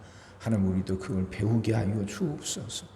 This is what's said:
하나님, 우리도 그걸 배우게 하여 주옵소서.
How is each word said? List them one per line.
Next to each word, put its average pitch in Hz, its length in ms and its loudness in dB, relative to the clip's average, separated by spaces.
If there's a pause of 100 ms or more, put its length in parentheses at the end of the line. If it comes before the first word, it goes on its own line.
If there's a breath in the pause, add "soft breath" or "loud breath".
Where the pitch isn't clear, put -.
(380 loud breath)
하나님, 104 300 2
우리도 92 300 0
그걸 92 300 -2
배우게 110 460 2
하여 104 320 0
주옵소서. 151 880 -6